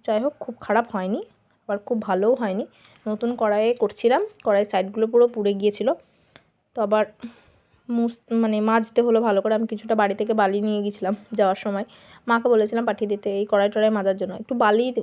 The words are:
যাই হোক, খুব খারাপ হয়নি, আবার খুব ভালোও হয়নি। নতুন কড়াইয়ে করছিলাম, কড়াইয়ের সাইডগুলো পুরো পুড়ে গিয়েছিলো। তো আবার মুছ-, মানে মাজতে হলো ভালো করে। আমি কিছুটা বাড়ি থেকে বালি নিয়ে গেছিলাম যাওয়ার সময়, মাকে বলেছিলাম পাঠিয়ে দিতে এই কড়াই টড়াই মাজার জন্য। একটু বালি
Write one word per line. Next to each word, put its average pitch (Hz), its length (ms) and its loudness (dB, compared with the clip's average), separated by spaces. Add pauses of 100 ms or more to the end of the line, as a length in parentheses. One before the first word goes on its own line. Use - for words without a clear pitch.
যাই 214 140 0
হোক, 285 200 -2
খুব 233 200 -12
খারাপ 226 320 0
হয়নি, 202 300 -4 (460)
আবার 208 100 -4
খুব 226 220 -6
ভালোও 202 340 0
হয়নি। 220 320 -4 (420)
নতুন 233 280 -4
কড়াইয়ে 220 380 0
করছিলাম, 240 480 0 (220)
কড়াইয়ের 208 260 2
সাইডগুলো 208 360 -2
পুরো 240 220 4
পুড়ে 208 260 -2
গিয়েছিলো। 208 420 -2 (800)
তো 233 80 -2
আবার 208 220 2 (840)
মুছ-, 233 440 -4
মানে 220 280 2
মাজতে 220 420 2
হলো 226 180 4
ভালো 208 220 2
করে। 220 120 0
আমি 220 120 0
কিছুটা 220 280 -6
বাড়ি 208 200 2
থেকে 208 200 -4
বালি 202 260 2
নিয়ে 208 220 -2
গেছিলাম 202 320 -4 (180)
যাওয়ার 196 240 2
সময়, 202 280 -6 (420)
মাকে 233 220 0
বলেছিলাম 226 380 2
পাঠিয়ে 208 220 -2
দিতে 202 220 -4
এই 202 160 -2
কড়াই 202 240 2
টড়াই 214 200 2
মাজার 196 260 0
জন্য। 185 180 -6
একটু 233 200 -8
বালি 240 480 2